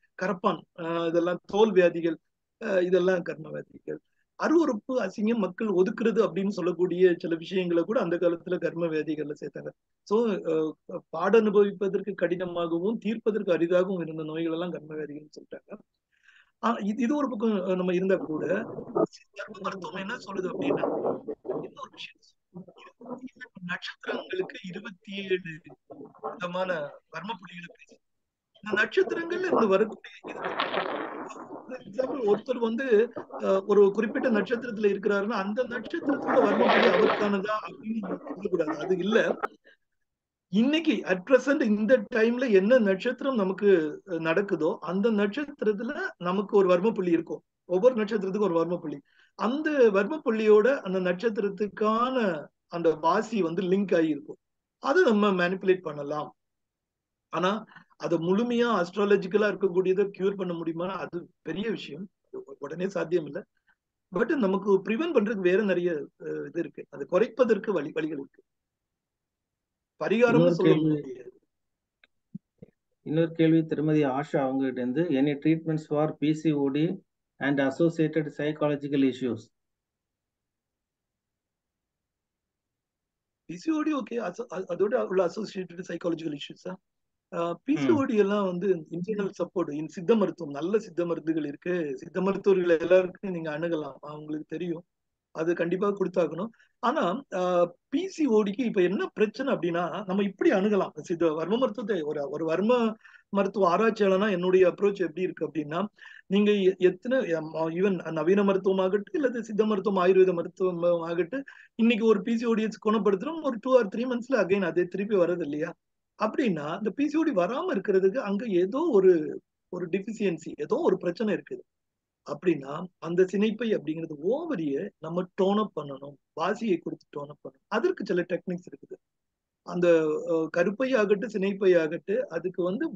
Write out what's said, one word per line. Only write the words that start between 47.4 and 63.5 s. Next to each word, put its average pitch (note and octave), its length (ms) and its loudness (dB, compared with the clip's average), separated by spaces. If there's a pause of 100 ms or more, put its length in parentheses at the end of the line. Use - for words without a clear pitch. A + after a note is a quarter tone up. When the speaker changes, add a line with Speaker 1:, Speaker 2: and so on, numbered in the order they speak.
Speaker 1:
ஒவ்வொரு F#3 240 4
நட்சத்திரத்துக்கும் G#3 540 -2
ஒரு E3+ 60 0
வர்ம E3 240 0
புள்ளி. D3 200 -8 (400)
அந்த C4+ 520 2
வர்ம G3+ 280 2
புள்ளியோட A3 500 4 (120)
அந்த F#3+ 200 -4
நட்சத்திரத்துக்கான G#3+ 1160 -2 (520)
அந்த E3+ 260 0
வாசி F#3 480 0
வந்து E3+ 200 0
லிங்க் F#3+ 320 2
ஆகி E3 140 4
இருக்கும். - 320 -6 (420)
அதை E4+ 200 4
நம்ம G#3 300 6
மேனிபுலேட் F#3 480 2
பண்ணலாம். D3 480 -6 (1040)
ஆனா F3 180 0 (460)
அதை E3 220 -2
முழுமையா A#3 560 2
அஸ்ட்ராலஜிக்கலா G3+ 760 2
இருக்கக்கூடியதை F#3 600 0
கியூர் G3 280 -2
பண்ண F3+ 160 -4
முடியுமா? E3 420 -4
அது D3+ 220 -8 (260)
பெரிய G3 280 -6
விஷயம். D#3+ 360 -10 (120)
அது - 400 -16
உடனே D#3+ 300 -6
சாத்தியம் E3 380 -2
இல்ல. C#3+ 120 -8 (760)